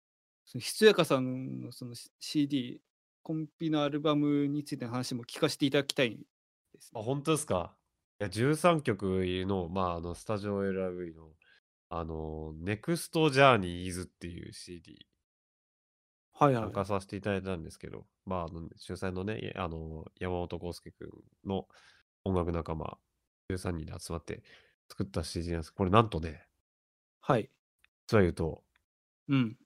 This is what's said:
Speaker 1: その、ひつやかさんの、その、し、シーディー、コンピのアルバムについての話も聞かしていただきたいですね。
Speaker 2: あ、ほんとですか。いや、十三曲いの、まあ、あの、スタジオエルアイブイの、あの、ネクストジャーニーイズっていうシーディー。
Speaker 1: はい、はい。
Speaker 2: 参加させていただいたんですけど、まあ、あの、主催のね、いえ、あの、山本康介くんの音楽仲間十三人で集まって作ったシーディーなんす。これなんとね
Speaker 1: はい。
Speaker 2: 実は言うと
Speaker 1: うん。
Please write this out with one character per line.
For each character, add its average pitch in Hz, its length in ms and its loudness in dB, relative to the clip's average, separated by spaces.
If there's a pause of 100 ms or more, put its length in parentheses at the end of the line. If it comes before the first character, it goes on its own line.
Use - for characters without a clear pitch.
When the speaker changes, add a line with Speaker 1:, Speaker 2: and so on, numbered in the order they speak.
(460)
Speaker 1:
そ - 120 -10
の、 120 40 -8
ひ - 120 -6
つ 214 120 6
や 208 80 10
か 180 120 4
さ 139 140 2
ん 131 420 -6
の、 123 100 -10
そ - 140 -14
の、 120 100 -12
し、 - 240 -18
シ - 240 0
ー 143 60 0
デ 143 80 0
ィ 123 200 -4
ー、 - 20 -20 (440)
コ 160 120 -4
ン 156 140 -4 (100)
ピ 165 120 -2
の 151 120 2
ア 143 60 2
ル 147 120 -2
バ 151 140 4
ム 147 320 4
に 143 180 -2
つ - 80 -8
い 139 60 -4
て 123 60 -6
の 120 60 -6
話 127 240 -4
も 117 100 -6
聞 - 140 -10
か 156 100 4
し - 80 -6
て 151 80 0
い 139 60 2
た 147 80 4
だ 135 60 2
き - 80 -6
た 143 100 4
い 110 140 0 (560)
で - 80 -20
す - 140 -18
ね。 117 40 -8
Speaker 2:
あ、 - 20 -
ほ 123 140 0
ん 143 80 -6
と 160 80 2
で 151 60 4
す 151 100 -2
か。 87 280 0 (440)
い - 40 -2
や、 101 60 -2
十 120 260 2
三 165 280 4
曲 95 420 2
い 92 200 0
の、 95 220 0
ま 92 160 -2
あ、 87 120 0
あ 85 60 -6
の、 85 120 -6
ス - 120 -16
タ 110 120 -2
ジ 101 100 -6
オ 101 160 0
エ 98 80 0
ル 95 140 -2
ア 92 40 -2
イ - 20 -6
ブ 90 160 -8
イ 82 60 -12
の、 80 200 -20 (560)
あ 85 160 -4
の、 78 520 -6
ネ 95 200 -2
ク 165 200 -4
ス - 120 -8
ト 160 200 4
ジ 135 120 2
ャ 135 140 10
ー - 20 4
ニ 95 100 0 (180)
ー - 20 -6
イ 92 40 -6
ズ 90 120 -6
っ - 20 -12
て - 220 -14
い 85 220 -10
う - 40 -14
シ - 240 -16
ー 85 60 -20
デ - 100 -20
ィ - 40 -20
ー。 - 80 -20 (1300)
Speaker 1:
は 143 160 6
い、 127 40 4
は 113 120 -2
い。 - 0 -
Speaker 2:
参 - 40 -8
加 101 140 -2
さ 98 160 0
せ - 60 -16
て - 80 -8
い 95 60 -6
た 107 100 0
だ 98 60 2
い 95 60 -4
た 95 140 -4
ん 80 60 -8
で 78 80 -14
す - 80 -20
け - 100 -12
ど、 - 180 -14 (180)
ま 92 120 -4
あ、 85 80 -2
あ - 20 -6
の、 82 300 -10
主 - 160 -12
催 95 180 -6
の 92 120 -4
ね、 107 160 -4
い - 60 -8
え、 - 120 -8
あ 95 100 -2
の、 80 380 -8 (140)
山 90 200 -2
本 87 240 -6
康 87 140 -6
介 - 140 -18
く - 140 -16
ん - 420 -18
の 95 200 -2 (580)
音 95 100 2
楽 87 160 2
仲 82 240 -2
間 78 220 -8 (520)
十 95 80 -2
三 90 200 -4
人 78 80 -6
で 80 140 -12
集 - 140 -10
ま 82 60 -4
っ - 60 -18
て - 180 -10 (460)
作 - 140 -4
っ - 40 -8
た - 160 -2
シ - 180 -6
ー - 20 -2
デ 85 60 -6
ィ - 20 -2
ー - 40 -2
な 82 60 -2
ん - 20 -4
す。 - 100 -18
こ 98 120 0
れ 90 60 4
な 110 100 10
ん 107 80 4
と 80 100 -2
ね 78 280 -8 (720)
Speaker 1:
は 135 160 4
い。 101 120 -2 (580)
Speaker 2:
実 117 100 6
は 101 40 10
言 87 100 6
う - 20 0
と - 300 -4 (640)
Speaker 1:
う 139 80 2
ん。 120 300 2